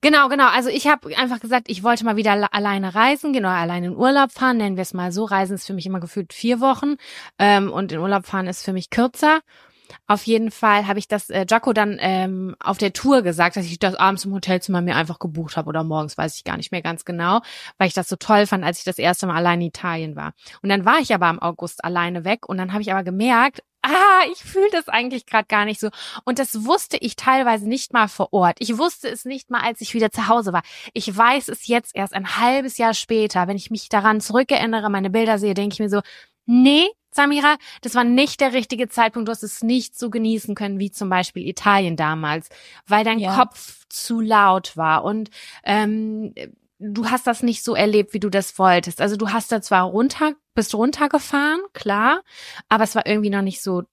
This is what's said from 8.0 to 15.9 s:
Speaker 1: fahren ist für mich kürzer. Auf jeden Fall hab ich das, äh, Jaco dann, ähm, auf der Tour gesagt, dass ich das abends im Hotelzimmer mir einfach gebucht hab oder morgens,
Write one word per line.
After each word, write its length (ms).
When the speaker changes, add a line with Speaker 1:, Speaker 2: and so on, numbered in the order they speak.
Speaker 1:
fahren 220
ist 160
für 100
mich 180
kürzer. 480
Auf 200
jeden 240
Fall 360
hab 100
ich 100
das, 220
äh, 200
Jaco 240
dann, 280
ähm, 580
auf 180
der 160
Tour 300
gesagt, 340
dass 80
ich 140
das 160
abends 300
im 80
Hotelzimmer 480
mir 160
einfach 220
gebucht 380
hab 100
oder 160
morgens, 340